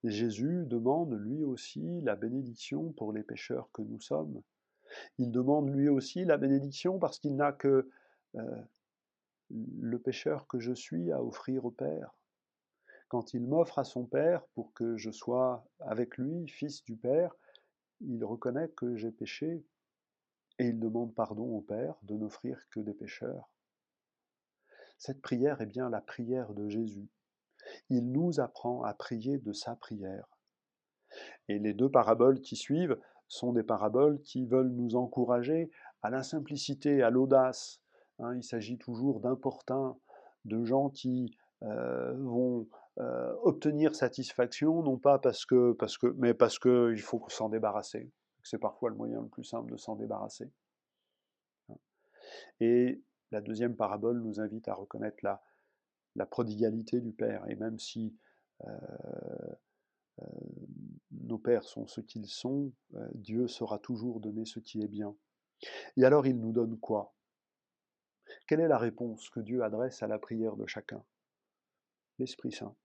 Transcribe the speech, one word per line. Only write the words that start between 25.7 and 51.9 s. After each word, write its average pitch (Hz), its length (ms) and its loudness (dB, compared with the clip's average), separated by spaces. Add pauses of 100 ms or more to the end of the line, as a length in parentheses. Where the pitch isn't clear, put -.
la 110 100 -2
prière 120 540 -6
de 104 140 -6
Jésus. 104 400 -4 (840)
Il 123 200 2
nous 151 300 2
apprend 123 420 -4
à 107 120 -2
prier 127 440 -2
de 107 140 -4
sa 117 240 -6
prière. 98 520 -10 (1200)
Et 104 100 -2
les 104 160 0
deux 127 160 4
paraboles 123 500 8
qui - 160 -8
suivent 147 420 0 (300)
sont - 240 -4
des 117 100 4
paraboles 117 600 4
qui 127 240 -6
veulent 127 260 4
nous 123 240 0
encourager 127 760 2 (320)
à 107 80 -2
la 131 120 -2
simplicité, 143 800 0
à 113 80 8
l'audace. 131 680 4 (380)
Hein, 120 180 -6
il 123 80 -6
s'agit 117 340 -4
toujours 120 420 -2
d'importuns, 131 760 -2 (480)
de 110 200 -2
gens 135 260 4
qui, 127 460 -2 (260)
euh, 123 520 -2
vont, 123 540 0 (300)
euh, 123 440 -2
obtenir 151 520 4
satisfaction, 131 880 0
non 135 160 2
pas 139 200 8
parce - 280 2
que, 123 260 8
parce 113 240 0
que, 120 120 2 (100)
mais 120 160 6
parce 117 240 6
qu'il 120 420 6
faut 113 280 -4
s'en 110 200 -4
débarrasser. 107 640 -2 (320)
C'est - 160 -6
parfois 113 320 -2
le 110 60 -10
moyen 113 260 -6
le 113 60 -10
plus 117 160 -12
simple 117 280 -8
de 117 60 -8
s'en 110 180 -10
débarrasser. 107 560 -8 (2000)